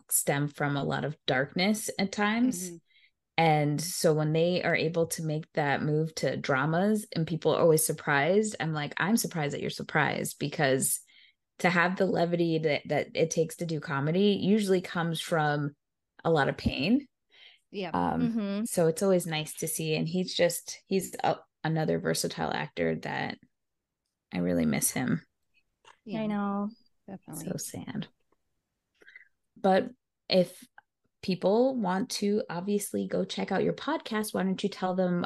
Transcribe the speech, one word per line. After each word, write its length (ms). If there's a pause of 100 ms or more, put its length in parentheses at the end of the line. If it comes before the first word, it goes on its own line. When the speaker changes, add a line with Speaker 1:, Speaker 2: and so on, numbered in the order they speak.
(100)
Speaker 1:
stem 380
from 280
a 80
lot 200
of 120 (100)
darkness 720
at 140
times. 540
Speaker 2:
Mm-hmm. 100 (640)
Speaker 1:
And 420
so 340
when 180
they 300
are 120
able 340
to 140
make 300
that 300
move 340
to 200
dramas 800
and 120
people 280
are 60
always 240
surprised, 760
I'm 120
like, 240
"I'm 220
surprised 340
that 80
you're 80
surprised," 680
because 640 (580)
to 100
have 280
the 100
levity 540
that, 260
that 280
it 160
takes 260
to 100
do 120
comedy 640
usually 400
comes 400
from 540 (500)
a 60
lot 180
of 80
pain. 500 (640)
Speaker 2:
Yeah. 220
Speaker 1:
Um, 300
Speaker 3:
Mm-hmm. 420
Speaker 1:
so 220
it's 160
always 240
nice 300
to 120
see. 280
And 120
he's 260
just, 520
he's 360
a, 140 (260)
another 360
versatile 540
actor 500
that 340 (960)
I 60
really 280
miss 240
him. 320 (840)
Speaker 2:
Yeah. 160
Speaker 3:
I 40
know. 440 (360)
Speaker 2:
Definitely. 440
Speaker 1:
So 60
sad. 520 (1500)
But 300 (380)
if 340 (600)
people 520
want 360
to 380
obviously 600
go 160
check 260
out 140
your 80
podcast, 600
why 120
don't 180
you 60
tell 260
them 320